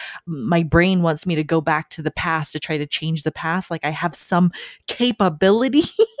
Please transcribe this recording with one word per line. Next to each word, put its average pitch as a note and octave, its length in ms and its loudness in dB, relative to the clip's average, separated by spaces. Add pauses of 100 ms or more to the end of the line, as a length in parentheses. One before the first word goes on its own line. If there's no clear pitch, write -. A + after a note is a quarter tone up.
(260)
my E3 380 0
brain F3 380 4
wants E3 240 0
me F3+ 100 0
to D#3 80 0
go E3 160 2
back D#3 300 -2
to - 120 -10
the D3 100 -2
past D#3+ 420 -4
to D3+ 80 -6
try D#3 160 -4
to D3 100 -4
change D#3+ 360 -4
the D#3 100 0
past. E3+ 360 -4
Like, D#3+ 140 -6
I D3 60 0
have D#3+ 260 -4
some F3 360 2 (360)
capability A3+ 960 2
<laughs> - 100 -4 (260)